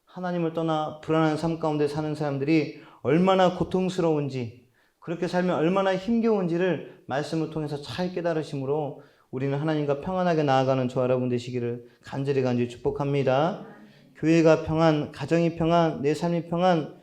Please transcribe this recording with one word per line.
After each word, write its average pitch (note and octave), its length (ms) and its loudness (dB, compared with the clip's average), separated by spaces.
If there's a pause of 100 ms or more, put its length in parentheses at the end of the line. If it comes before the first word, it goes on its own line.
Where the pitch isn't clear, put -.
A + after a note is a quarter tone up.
(180)
하나님을 F3 360 -2
떠나 D#3+ 480 -2
불안한 D#3+ 360 2
삶 E3 220 -2
가운데 D3+ 280 0
사는 D3+ 280 -4
사람들이 D3 640 0 (220)
얼마나 F3+ 520 4
고통스러운지, D#3 1120 -2 (300)
그렇게 E3+ 300 -6
살면 F3+ 280 0
얼마나 F#3+ 400 2
힘겨운지를 F#3 1120 0
말씀을 D3+ 460 -4
통해서 D3 320 -6
잘 F3+ 300 -6
깨달으심으로 D3+ 920 -4 (260)
우리는 C#3 260 -2
하나님과 D3 460 -2
평안하게 F3+ 400 0
나아가는 C3 480 2
저와 C3 140 0
여러분 B2+ 260 2
되시기를 A#2+ 580 -4 (140)
간절히 C#3 400 -2
간절히 B2 260 0
축복합니다. C#3+ 1000 0 (480)
교회가 D#3+ 480 4
평안, D#3 480 2
가정이 E3 440 0
평안, E3 460 2
내 D3 140 2
삶이 E3+ 340 -2
평안, E3+ 540 0